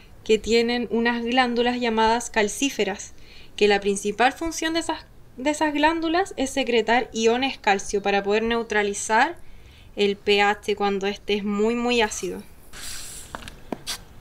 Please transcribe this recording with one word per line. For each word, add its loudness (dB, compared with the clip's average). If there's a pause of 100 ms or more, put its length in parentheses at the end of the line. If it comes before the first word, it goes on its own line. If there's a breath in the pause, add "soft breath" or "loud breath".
(240 loud breath)
que 4
tienen 0
unas 0
glándulas 2
llamadas 2
calcíferas, -2 (440 loud breath)
que 4
la 4
principal 2
función -4
de 0
esas, -4 (320)
de -2
esas 0
glándulas 2
es -2
secretar 2
iones 0
calcio 0
para 2
poder 0
neutralizar 0 (580 soft breath)
el 0
P 2
H 0
cuando 0
este -4
es -2
muy, 0
muy 2
ácido. -2 (1800)